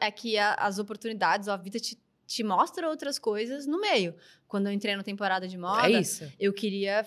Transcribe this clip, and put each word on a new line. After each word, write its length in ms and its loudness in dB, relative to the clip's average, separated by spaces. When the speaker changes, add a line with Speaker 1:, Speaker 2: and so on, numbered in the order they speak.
Speaker 1:
é 80 2
que 260 -4
a, 180 4
as 240 0
oportunidades, 720 0
a 80 0
vida 240 -8
te, 180 -8
te 180 -4
mostra 460 2
outras 280 -4
coisas 480 -4
no 140 0
meio. 340 2
Quando 200 0
eu 60 0
entrei 220 0
na 80 -4
temporada 460 -2
de 80 -10
moda, 320 2
Speaker 2:
É 100 6
isso. 400 -2
Speaker 1:
eu 140 2
queria 540 0